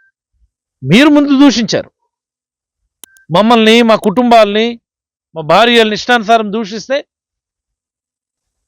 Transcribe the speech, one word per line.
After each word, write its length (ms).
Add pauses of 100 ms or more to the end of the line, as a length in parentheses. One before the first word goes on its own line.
(840)
మీరు 260
ముందు 300
దూషించారు. 520 (1500)
మమ్మల్ని, 440
మా 140
కుటుంబాలని, 840 (560)
మా 60
భార్యల్ని 520
ఇష్టానుసారం 600
దూషిస్తే 520 (1600)